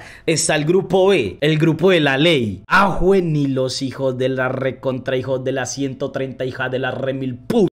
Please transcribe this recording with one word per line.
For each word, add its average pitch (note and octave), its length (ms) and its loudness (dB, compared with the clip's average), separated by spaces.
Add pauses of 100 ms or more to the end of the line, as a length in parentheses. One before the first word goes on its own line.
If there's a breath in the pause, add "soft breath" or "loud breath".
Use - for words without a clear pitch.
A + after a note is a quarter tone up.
(260 loud breath)
Está D#3+ 300 0
el D3 100 -2
grupo F#3 440 2
B, C3 320 0
el D#3 180 2
grupo E3 320 2
de F3 80 4
la C#3 180 2
ley. C3+ 500 2
Ah, F#3+ 200 4
jue, F#3 340 2
ni D3+ 240 0
los C3 380 -2
hijos C3 340 -2
de B2+ 120 0
la C3 200 -2
recontra, C3 680 -4
hijos C3 280 -2
de C3 80 -2
la B2+ 160 -2
ciento C#3 420 -6
treinta, C3+ 340 -6
hija B2+ 260 -6
de B2+ 100 -4
la B2+ 100 -2
remil C3 460 -4
puta. F#3+ 420 2